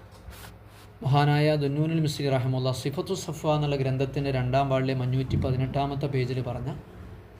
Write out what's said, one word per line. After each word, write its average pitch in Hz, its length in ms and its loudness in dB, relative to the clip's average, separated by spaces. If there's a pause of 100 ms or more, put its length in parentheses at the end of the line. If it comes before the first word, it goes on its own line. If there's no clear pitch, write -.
(1040)
മഹാനായ 147 540 4
ദുന്നൂനുൽ 151 440 2
മിസ്രി 147 280 0
റഹിമഹുല്ലാ 127 440 0
സിഫത്തു 147 420 -4
സഫ 165 320 -6
എന്നുള്ള 147 300 2
ഗ്രന്ഥത്തിൻ്റെ 135 560 0
രണ്ടാം 131 360 2
വാളിലെ 131 260 2
അഞ്ഞൂറ്റി 127 420 0
പതിനെട്ടാമത്തെ 139 720 0
പേജിൽ 127 360 -2
പറഞ്ഞ 120 280 -4 (680)